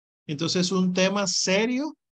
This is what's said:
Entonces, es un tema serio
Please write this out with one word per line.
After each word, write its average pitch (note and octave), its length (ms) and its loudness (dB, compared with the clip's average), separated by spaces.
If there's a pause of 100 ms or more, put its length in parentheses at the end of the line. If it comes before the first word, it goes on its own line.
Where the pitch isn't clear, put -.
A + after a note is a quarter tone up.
(280)
Entonces, E3 400 -2
es F#3+ 40 -2
un F#3 220 2
tema F#3+ 320 2
serio A#3+ 720 0 (200)